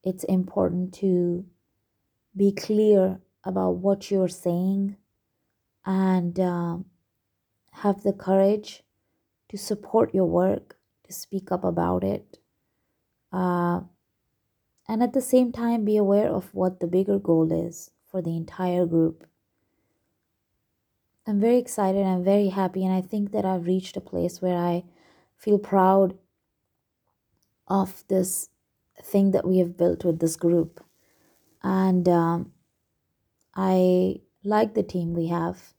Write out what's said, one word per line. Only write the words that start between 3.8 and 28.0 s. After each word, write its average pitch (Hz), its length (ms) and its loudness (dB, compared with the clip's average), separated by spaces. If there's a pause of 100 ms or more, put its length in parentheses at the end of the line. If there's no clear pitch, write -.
you're 190 180 0
saying 190 680 -2 (920)
and, 185 520 0
um, 175 460 -2 (880)
have 202 320 -2
the 196 100 0
courage 196 680 0 (680)
to - 80 -16
support 214 580 -2
your 190 120 2
work, 180 500 -2 (280)
to - 60 -20
speak - 400 -10
up 185 140 -4
about 175 400 -2
it, - 340 -6 (920)
uh, 175 480 -2 (1040)
and 220 160 -2
at 240 120 0
the 262 80 0
same 254 280 4
time 233 360 -2
be 214 100 2
aware 202 320 4
of - 260 -6
what 185 260 -2
the 175 60 -4
bigger 196 320 0
goal 165 320 2
is 170 420 -6 (120)
for - 160 -10
the 170 160 -6
entire 180 480 -2
group. 165 420 0 (2000)
I'm 208 140 0
very 233 160 4
excited, 196 480 0
I'm 185 180 0
very 196 280 2
happy, 190 340 -2
and 185 80 0
I 185 80 2
think 202 320 -4
that 208 140 -2
I've 185 180 -2
reached 185 320 -2
a 190 60 -10
place 180 400 -6
where 180 160 0
I 175 260 -2 (540)
feel 208 200 2
proud 190 560 4 (1500)
of 190 420 -2